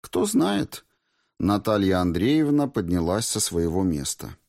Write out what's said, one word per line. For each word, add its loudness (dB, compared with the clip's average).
«Кто -2
знает?» -2
Наталья 2
Андреевна 2
поднялась 0
со -4
своего -2
места. -4